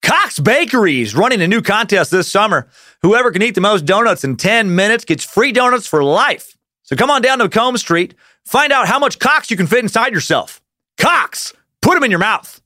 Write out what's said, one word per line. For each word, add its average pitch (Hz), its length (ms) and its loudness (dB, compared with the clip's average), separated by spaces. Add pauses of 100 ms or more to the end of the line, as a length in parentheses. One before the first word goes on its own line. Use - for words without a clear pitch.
Cox 165 360 -2
Bakery 208 640 0
is 104 120 -6
running 208 280 0
a 165 40 0
new 214 140 0
contest 196 500 0
this 180 220 0
summer. 196 340 0 (360)
Whoever 233 280 2
can 185 120 -2
eat 233 120 -2
the 190 60 0
most 196 240 2
donuts 185 400 0
in 135 120 -4
ten 202 380 0
minutes 208 300 0
gets 151 180 -2
free 247 300 0
donuts 247 340 0
for 151 160 0
life. 190 540 -2 (280)
So 135 120 -6
come 254 140 0
on 277 100 2
down 262 160 2
to 240 80 0
Macomb 240 320 0
Street, 175 380 -2 (320)
find 277 260 0
out 247 160 0
how 240 100 0
much 277 200 -2
Cox 294 320 0
you 208 80 -4
can 180 80 0
fit 214 140 2
inside 226 340 -2
yourself. - 480 -4 (340)
Cox, - 560 -2 (300)
put 311 160 2
'em 285 60 0
in 240 60 0
your 180 80 0
mouth. 196 480 -4